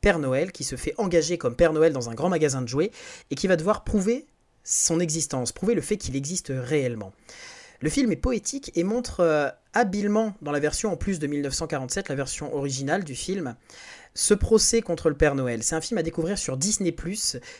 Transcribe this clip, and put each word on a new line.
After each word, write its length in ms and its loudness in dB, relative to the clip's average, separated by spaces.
Père 160 6
Noël 340 0
qui 120 -10
se 140 -6
fait 200 -6
engager 400 2
comme 180 -2
Père 180 6
Noël 200 6
dans 160 -4
un 60 -6
grand 140 0
magasin 340 2
de 40 -4
jouets 220 0
et 60 -4
qui 100 0
va 100 6
devoir 280 0
prouver 420 0
son 360 2
existence, 520 -2
prouver 240 0
le 60 2
fait 160 -2
qu'il 180 -6
existe 360 -4
réellement. 600 -2
Le 100 0
film 200 2
est 40 0
poétique 580 -4
et 100 2
montre, 360 -2
euh, 300 4
habilement, 640 2
dans 100 -6
la 80 0
version 320 0
en 60 -2
plus 220 -2
de 80 -2
mille 160 -2
neuf 100 -4
cent 140 -4
quarante-sept, 420 -4
la 60 -2
version 400 -4
originale 480 -2
du 100 -8
film, 420 -6
ce 180 2
procès 480 4
contre 280 -2
le 60 2
Père 200 4
Noël. 260 -2
C'est 140 -2
un 60 -2
film 180 -2
à 20 2
découvrir 380 -2
sur 180 -4
Disney 340 0
plus 460 -4